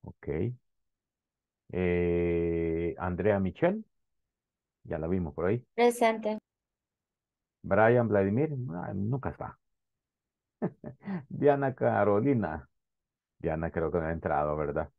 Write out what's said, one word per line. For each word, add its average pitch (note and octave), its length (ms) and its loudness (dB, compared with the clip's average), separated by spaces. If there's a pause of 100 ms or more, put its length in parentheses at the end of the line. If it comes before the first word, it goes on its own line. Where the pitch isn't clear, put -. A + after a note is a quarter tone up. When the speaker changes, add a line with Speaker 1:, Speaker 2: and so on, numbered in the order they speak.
Speaker 1:
Ok. - 240 -14 (1400)
Eh, E2+ 1300 0
Andrea F#2 420 0
Michelle. E3+ 440 0 (1000)
Ya E2 140 -6
la D#2 100 -4
vimos F2 260 -2
por D#2+ 120 -4
ahí. A#2+ 180 0 (100)
Speaker 2:
Presente. A3+ 640 0 (1300)
Speaker 1:
Brian A2 460 4
Vladimir, G#2 400 2 (260)
ah, - 180 -8
nunca G#2 360 -2
está. - 280 -10 (1040)
<laughs> F3 680 -8
Diana C#3 440 0
Carolina. G#2 920 2 (720)
Diana D#2+ 320 -2
creo E2 180 0
que E2+ 100 0
no D#2+ 80 -2
ha E2 40 -2
entrado, D2+ 460 0
¿verdad? D2+ 420 -4